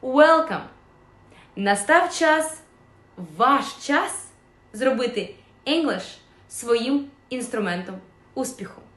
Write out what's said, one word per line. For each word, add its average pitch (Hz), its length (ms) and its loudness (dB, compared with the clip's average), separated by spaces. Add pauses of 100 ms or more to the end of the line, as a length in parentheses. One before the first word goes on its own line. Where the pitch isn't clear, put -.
Welcome! 302 640 4 (880)
Настав 302 580 2
час, 311 480 0 (760)
ваш 269 360 2
час - 540 -2 (460)
зробити 226 600 -2 (320)
English 269 500 -2 (320)
своїм 240 580 -2 (220)
інструментом 190 680 -6 (380)
успіху. - 480 -10 (160)